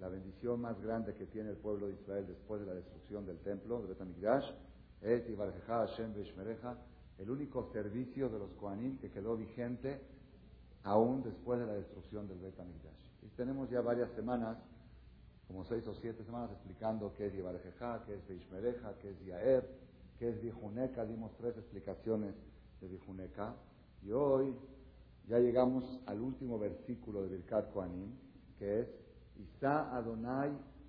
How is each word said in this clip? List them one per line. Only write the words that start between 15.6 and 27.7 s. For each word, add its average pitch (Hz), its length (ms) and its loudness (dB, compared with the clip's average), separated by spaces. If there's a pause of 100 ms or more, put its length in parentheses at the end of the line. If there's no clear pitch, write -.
seis 113 220 0
o 104 80 -4
siete 113 300 -6
semanas, 117 260 -6
explicando 101 640 -2
qué 104 140 0
es 98 60 -2
Yivarejeja, 92 720 -4
qué 101 120 -6
es 92 100 -10
Vishmereja, 101 720 -2
qué 101 120 -8
es 90 140 -10
Yaer, 113 440 6 (500)
qué 120 120 2
es 101 120 -2
Vihuneka. 117 640 -2
Dimos 110 320 -4
tres 117 200 -2
explicaciones 107 800 -2 (460)
de 92 80 -10
Vihuneka. 95 680 -6 (480)
Y 95 80 -4
hoy 135 460 6 (720)
ya 117 120 8
llegamos 123 680 8
al 104 160 -2
último 127 380 0
versículo 104 640 -2
de 92 80 0
Birkat 101 420 2